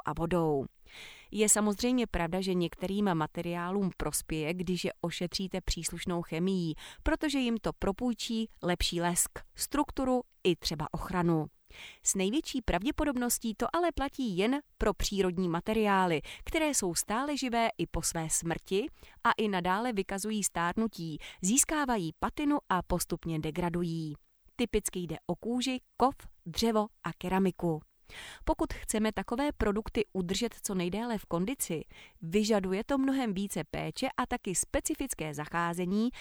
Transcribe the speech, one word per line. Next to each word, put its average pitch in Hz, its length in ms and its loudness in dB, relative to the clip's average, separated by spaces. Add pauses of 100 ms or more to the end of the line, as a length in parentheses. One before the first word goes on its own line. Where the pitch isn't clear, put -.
a 156 140 -2
vodou. 165 460 2 (640)
Je 214 180 2
samozřejmě 214 580 2
pravda, 175 340 -2
že 190 140 0
některým 180 600 0
materiálům 175 800 -2
prospěje, 156 580 -2
když 180 300 -2
je 180 160 -2
ošetříte 180 600 -4
příslušnou 170 640 -2
chemií, 170 520 0 (280)
protože 302 360 2
jim 240 180 2
to 170 160 -2
propůjčí 226 760 -2 (140)
lepší 175 380 0
lesk, 175 300 2 (260)
strukturu 262 640 0 (220)
i 180 120 4
třeba - 380 -6
ochranu. 170 520 2 (560)
S - 120 2
největší 226 480 0
pravděpodobností 240 920 0
to - 220 0
ale 339 160 2
platí 254 440 -2
jen 247 240 4 (180)
pro - 160 4
přírodní 185 540 2
materiály, 185 720 2 (240)
které 311 300 0
jsou 180 200 0
stále 277 420 -2
živé 233 320 2 (100)
i 165 80 0
po 170 160 -4
své 160 280 -2
smrti 180 560 0 (380)
a 233 80 4
i 220 160 0
nadále 196 440 0
vykazují 196 520 -2
stárnutí, 170 720 -2 (240)
získávají 240 800 2
patinu 294 380 0 (100)
a 180 140 2
postupně 170 560 -2
degradují. 165 760 -2 (420)
Typicky 214 420 0
jde 165 180 -4 (100)
o 175 100 0
kůži, 247 440 -2 (160)
kov, 262 180 4 (320)
dřevo 214 400 2 (180)
a 170 140 -4
keramiku. 180 640 2 (640)
Pokud - 280 0
chceme 214 400 0
takové 277 400 -2
produkty 214 600 0
udržet 190 500 -2
co 208 120 -2
nejdéle 202 440 0
v - 80 -14
kondici, 180 580 -2 (380)
vyžaduje 196 640 2
to 277 140 2
mnohem 269 360 2
více 190 360 -2
péče 156 460 -4
a 247 100 0
taky 220 280 -4
specifické 262 800 -2
zacházení, 170 760 0 (100)